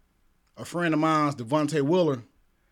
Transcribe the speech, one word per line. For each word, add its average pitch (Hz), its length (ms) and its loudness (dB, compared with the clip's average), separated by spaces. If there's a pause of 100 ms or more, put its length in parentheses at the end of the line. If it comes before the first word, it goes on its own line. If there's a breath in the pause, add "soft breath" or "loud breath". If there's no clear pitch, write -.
(580)
A - 80 -12
friend 165 280 -2
of 156 60 2
mine's, 151 360 2
Devontae 143 460 -2
Willer, 147 420 2 (480)